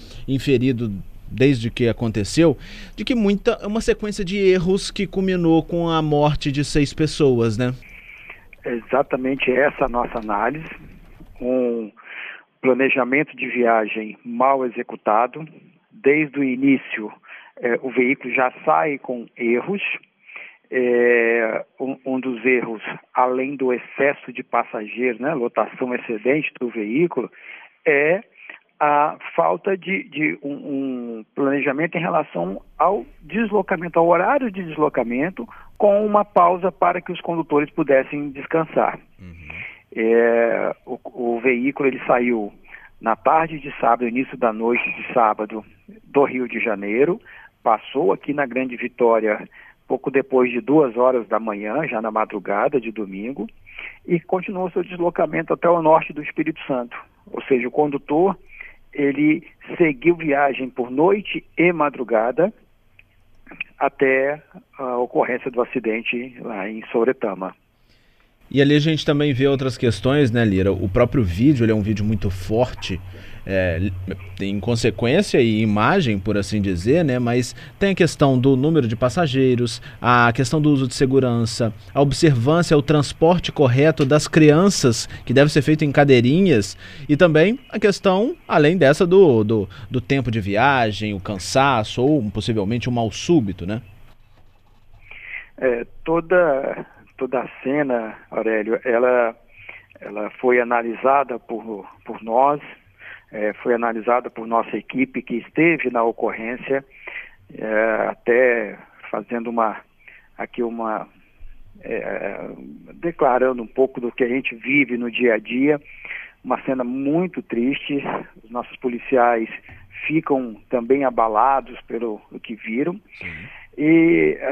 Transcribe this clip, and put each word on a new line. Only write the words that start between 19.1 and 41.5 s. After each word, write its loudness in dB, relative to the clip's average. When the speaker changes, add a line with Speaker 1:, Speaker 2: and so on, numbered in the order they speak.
Speaker 2:
erros. -2
É, 2
um, -6
um -2
dos -4
erros, 0
além 0
do 0
excesso -4
de -10
passageiros, -4
né, -4
lotação -4
excedente -2
do -6
veículo, -2
é 2
a 2
falta 0
de, -6
de -4
um, -8
um -8
planejamento -2
em -6
relação -4
ao 0
deslocamento, -2
ao 4
horário 2
de -8
deslocamento, -4
com 2
uma 2
pausa 2
para 0
que -10
os -8
condutores -2
pudessem 0
descansar. -2
Speaker 1:
Uhum. -18
Speaker 2:
É, 2
o, -10
o -6
veículo, 0